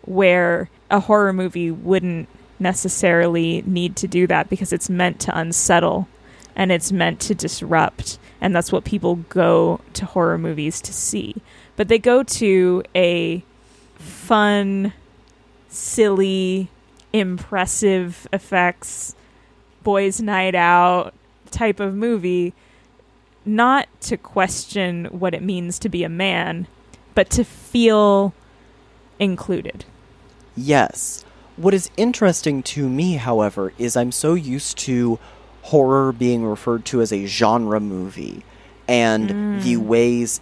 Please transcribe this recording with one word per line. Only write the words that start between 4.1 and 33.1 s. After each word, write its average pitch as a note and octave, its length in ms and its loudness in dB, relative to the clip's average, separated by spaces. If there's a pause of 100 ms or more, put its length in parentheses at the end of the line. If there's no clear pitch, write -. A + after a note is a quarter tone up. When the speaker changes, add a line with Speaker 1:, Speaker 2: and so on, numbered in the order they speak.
Speaker 1:
that E3 220 0
because F#3 240 -4
it's E3+ 160 -6
meant F3+ 300 -2
to - 180 -4
unsettle E3 720 0 (480)
and F#3+ 160 0
it's E3+ 200 -2
meant E3+ 300 0
to G#3 140 -2
disrupt, - 840 -2 (200)
and F#3 160 0
that's F3 160 0
what - 120 0
people F3 320 -2 (140)
go E3+ 500 2 (140)
to - 120 -8
horror E3+ 320 -2
movies D#3+ 440 -6
to - 120 -14
see. - 420 -6 (400)
But G#3 120 0
they A3+ 120 4
go B3 240 4
to F#3 600 2 (120)
a F3 480 0 (520)
fun, G3+ 960 0 (760)
silly, F#3+ 1000 0 (440)
impressive F#3 1200 -2
effects, - 800 -4 (680)
boys' G3 380 0
night F#3 340 0
out F3 580 4 (360)
type G#3+ 300 -2
of G3 160 -4
movie, F3+ 580 -2 (920)
not A#3+ 420 2 (140)
to - 160 -6
question F#3 880 -4
what F3+ 280 -4
it - 80 -6
means F3+ 380 -6
to A3 100 -4
be F3 140 -4
a D#3+ 60 -4
man, F3 580 -4 (480)
but G3 160 4
to A#3 120 2
feel G#3 920 4 (840)
included. - 640 -4 (720)
Speaker 2:
Yes. - 680 0 (320)
What F#3 160 2
is F#3 240 0
interesting F3 640 0
to C#3+ 260 -4
me, E3 260 0